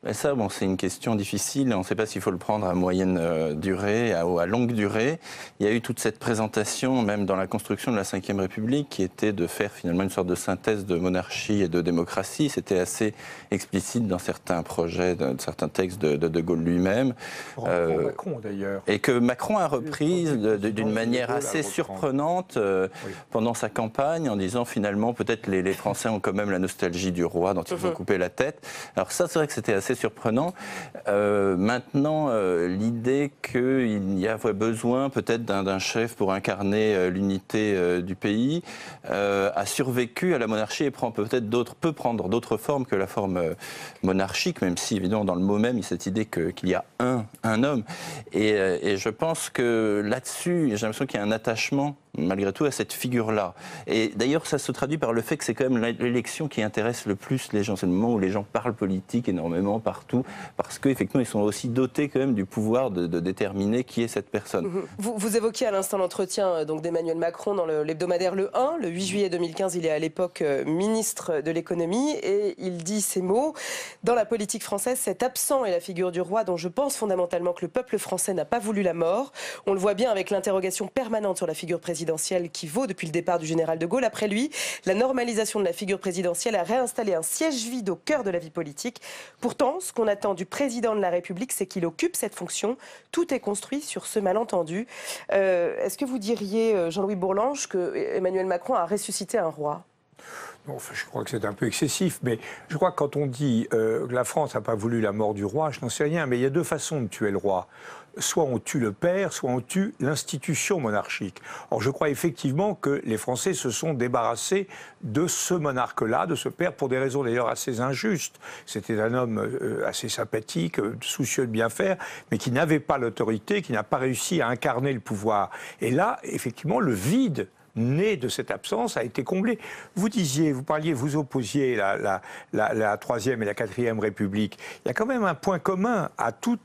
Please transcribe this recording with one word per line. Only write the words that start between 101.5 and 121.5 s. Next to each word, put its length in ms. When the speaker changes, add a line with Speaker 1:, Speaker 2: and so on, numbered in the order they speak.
Speaker 2:
peu 140
excessif, 560
mais 140
je 80
crois 140
que 60
quand 180
on 100
dit, 480
euh, 340
que 60
la 100
France 320
n'a 60
pas 140
voulu 260
la 100
mort 220
du 120
roi, 260
je 100
n'en 80
sais 140
rien, 240
mais 100
il 40
y 40
a 60
deux 120
façons 380
de 60
tuer 240
le 60
roi. 300
Soit 260
on 160
tue 200
le 120
père, 400
soit 180
on 120
tue 400
l'institution 800
monarchique. 600
Or, 100
je 80
crois 200
effectivement 640
que 300
les 120
Français 360
se 180
sont 220
débarrassés 720
de 260
ce 260
monarque-là, 760
de 80
ce 140
père, 240
pour 160
des 100
raisons 240
d'ailleurs 240
assez 320
injustes. 560
C'était 340
un 140
homme, 260
euh, 480
assez 220
sympathique, 720
euh, 220
soucieux 460
de 40